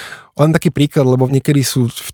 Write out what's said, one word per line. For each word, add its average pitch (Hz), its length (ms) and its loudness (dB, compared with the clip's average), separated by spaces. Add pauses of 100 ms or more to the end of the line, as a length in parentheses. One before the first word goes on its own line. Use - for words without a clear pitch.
(380)
Len 160 180 2
taký 156 160 0
príklad, 143 320 0
lebo 127 240 2
niekedy 139 320 0
sú 123 320 -2
v - 220 -16